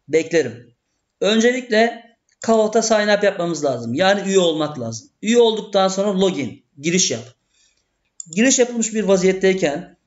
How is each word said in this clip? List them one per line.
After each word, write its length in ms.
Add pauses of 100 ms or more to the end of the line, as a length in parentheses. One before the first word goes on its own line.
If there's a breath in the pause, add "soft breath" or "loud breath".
beklerim. 680 (480)
Öncelikle 840 (360)
Kahoot'a 420
sign 360
up 60
yapmamız 400
lazım. 300
Yani 360
üye 100
olmak 400
lazım. 300 (120)
Üye 160
olduktan 500
sonra 340
login, 440 (140)
giriş 320
yap. 120 (1080)
Giriş 280
yapılmış 340
bir 100
vaziyetteyken 1040